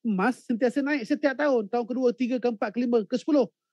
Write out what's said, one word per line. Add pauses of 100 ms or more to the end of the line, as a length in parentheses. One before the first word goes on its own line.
Emas
sentiasa
naik
setiap
tahun.
Tahun
kedua,
tiga,
keempat,
kelima,
ke
sepuluh. (220)